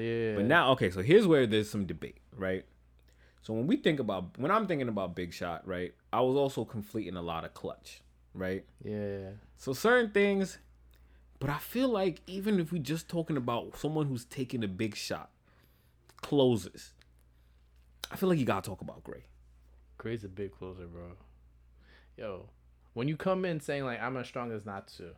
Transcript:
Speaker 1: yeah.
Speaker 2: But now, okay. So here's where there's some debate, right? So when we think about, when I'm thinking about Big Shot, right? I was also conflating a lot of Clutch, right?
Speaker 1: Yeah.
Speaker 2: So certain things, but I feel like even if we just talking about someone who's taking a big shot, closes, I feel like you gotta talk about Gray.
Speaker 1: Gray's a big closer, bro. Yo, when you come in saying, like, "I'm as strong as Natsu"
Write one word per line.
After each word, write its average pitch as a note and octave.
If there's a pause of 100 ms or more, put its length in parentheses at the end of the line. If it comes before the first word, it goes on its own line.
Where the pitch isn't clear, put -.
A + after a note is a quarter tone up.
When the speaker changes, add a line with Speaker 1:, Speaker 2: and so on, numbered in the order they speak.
(320)
Speaker 1:
yeah. G#2+
Speaker 2:
But G#2
now, C#3
okay. G#2
So F#2
here's F3+
where C#3+
there's G#2+
some G2
debate, D2+ (180)
right? F#2+ (760)
So A2
when A#2
we A#3+
think D#3
about, F#2+
when C#3
I'm G#3
thinking C#3+
about F#2+
Big F2
Shot, E2+
right? F2+ (180)
I A2+
was B2+
also C3+
conflating G2+
a F2
lot E2
of -
Clutch, - (320)
right? F#2 (180)
Speaker 1:
Yeah. G2+ (260)
Speaker 2:
So -
certain A#3+
things, G3 (800)
but C3+
I D3
feel B3+
like F#3+
even G3
if E3
we F3
just D3+
talking E3
about A#2+
someone D#3
who's B2
taking B2
a G#2
big G#2
shot, - (920)
closes, B2 (1160)
I -
feel F#3+
like E3+
you A#2+
gotta G2
talk G2
about -
Gray. - (720)
Speaker 1:
Gray's A2+
a G2
big F#2+
closer, F#2
bro. E2+ (1120)
Yo, G2+ (440)
when B2
you D#3
come F#3
in E3
saying, C#3+
like, A#2
"I'm B2+
as A#2+
strong A#2+
as G#2+
Natsu" G2